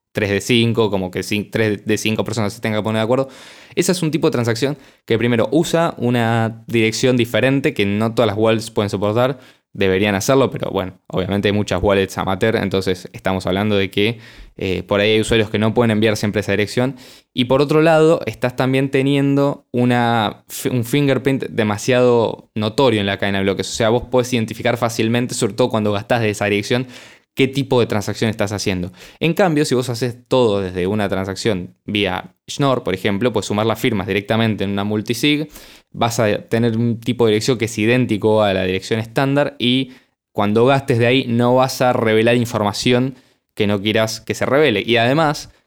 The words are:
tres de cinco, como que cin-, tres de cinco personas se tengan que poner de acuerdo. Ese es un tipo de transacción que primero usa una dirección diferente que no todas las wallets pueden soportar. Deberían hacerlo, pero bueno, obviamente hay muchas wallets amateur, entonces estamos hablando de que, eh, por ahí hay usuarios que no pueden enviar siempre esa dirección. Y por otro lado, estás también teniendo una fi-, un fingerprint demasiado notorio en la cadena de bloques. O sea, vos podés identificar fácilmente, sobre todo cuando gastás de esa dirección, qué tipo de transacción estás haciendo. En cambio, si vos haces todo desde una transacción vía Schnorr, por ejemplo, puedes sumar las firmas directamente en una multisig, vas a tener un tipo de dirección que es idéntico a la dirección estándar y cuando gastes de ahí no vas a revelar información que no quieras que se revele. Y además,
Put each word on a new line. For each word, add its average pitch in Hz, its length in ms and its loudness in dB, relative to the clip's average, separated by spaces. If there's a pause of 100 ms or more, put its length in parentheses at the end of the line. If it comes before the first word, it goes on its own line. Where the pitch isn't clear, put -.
(120)
tres 101 180 -2
de 101 120 0
cinco, 113 500 2
como 92 180 -2
que 95 120 -6
cin-, 104 280 -4
tres 110 340 -2
de 110 140 0
cinco 110 260 -2
personas 107 300 -4
se - 80 -16
tengan 107 200 -2
que - 20 -10
poner 110 160 -2
de 110 60 0
acuerdo. 127 220 0 (460)
Ese 180 180 0
es 180 120 -2
un 156 80 -2
tipo 156 160 0
de - 60 2
transacción 120 440 -2 (280)
que 113 120 0
primero 113 340 2
usa 165 460 0
una 117 680 0
dirección 120 500 2
diferente 123 560 0
que 101 140 0
no 107 260 0
todas 117 140 2
las 101 100 -2
wallets 113 320 0
pueden 104 220 -2
soportar. 107 480 0 (340)
Deberían 98 420 2
hacerlo, 127 340 2
pero - 220 -6
bueno, 95 340 -6
obviamente 98 440 -2
hay - 20 2
muchas 98 320 -2
wallets 98 340 0
amateur, 95 380 -2
entonces 95 580 -2
estamos 95 320 -4
hablando 101 300 0
de 98 160 0
que, 110 260 0 (380)
eh, 92 260 -4
por 101 200 0
ahí 107 100 4
hay 110 100 4
usuarios 110 300 0
que 104 80 -2
no 110 160 0
pueden 117 160 2
enviar 107 260 2
siempre 104 240 -2
esa 101 120 -2
dirección. 123 420 -2 (360)
Y 123 140 0
por 131 160 2
otro 151 220 4
lado, 160 420 4
estás 123 300 -4
también 135 340 0
teniendo 139 840 0
una 120 760 0
fi-, - 220 -8
un 123 140 -2
fingerprint 135 640 0
demasiado 117 1080 2
notorio 110 460 2
en 98 40 -2
la 98 140 -2
cadena 98 180 -2
de 98 60 0
bloques. 98 260 -2
O - 40 -8
sea, 113 160 2
vos 120 200 2
podés 123 240 0
identificar 117 440 -2
fácilmente, 117 580 -2
sobre 104 180 -2
todo 123 160 2
cuando 107 220 0
gastás 104 300 0
de 107 100 0
esa 104 140 -2
dirección, 104 420 0 (480)
qué 135 120 2
tipo 135 320 0
de 113 60 4
transacción 107 460 -2
estás 101 220 -4
haciendo. 92 380 -4 (280)
En 165 160 0
cambio, 160 280 2
si 143 120 0
vos 123 140 -2
haces 117 280 -4 (100)
todo 117 320 2
desde 90 280 -2
una 104 200 -2
transacción 95 680 -4 (100)
vía 101 480 -4 (160)
Schnorr, 135 340 -2
por 90 120 -4
ejemplo, 107 360 -2
puedes 107 140 -4
sumar 107 220 -2
las 110 120 -2
firmas 104 280 -2
directamente 104 560 0
en 98 80 -4
una 101 120 -4
multisig, 117 640 -2 (440)
vas 117 280 -2
a 107 300 0
tener 117 260 0
un 117 240 -2
tipo 120 260 0
de 107 80 4
dirección 113 240 0
que 110 80 -2
es - 120 -8
idéntico 107 640 2
a 101 120 2
la 92 100 0
dirección 95 360 -4
estándar 135 600 -2
y 127 320 0 (400)
cuando 107 340 2
gastes 135 320 2
de 120 100 4
ahí 131 200 2
no 120 280 2
vas 127 260 0
a 123 120 4
revelar 113 420 2
información 123 800 0 (380)
que 107 140 -2
no 101 140 0
quieras 110 380 0
que - 140 -8
se 101 120 -4
revele. 123 400 2
Y 117 120 2
además, 147 540 0 (140)